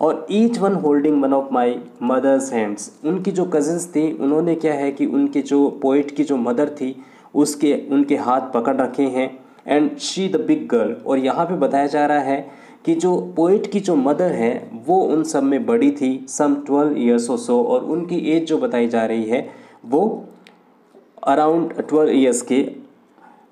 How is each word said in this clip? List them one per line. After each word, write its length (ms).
और 320
each 220
one 200
holding 400
one 180
of 200
my 220
mother's 500
hands, 520
उनकी 260
जो 140
कजिन्स 420
थी 320
उन्होंने 360
क्या 200
है 180
कि 140
उनके 360
जो 260
poet 280
की 140
जो 120
mother 320
थी 340
उसके, 560
उनके 260
हाथ 240
पकड़ 360
रखे 260
हैं, 360
and 320
she 320
the 140
big 280
girl। 320
और 120
यहाँ 280
पे 80
बताया 320
जा 200
रहा 120
है 320
कि 100
जो 420
poet 300
की 140
जो 160
मदर 360
है 380
वो 160
उन 220
सब 180
में 240
बड़ी 240
थी, 360
some 300
twelve 380
years 360
or 140
so, 60
और 340
उनकी 320
एज 300
जो 120
बताई 300
जा 180
रही 180
है 260
वो 380
around 480
twelve 360
years 300
के 460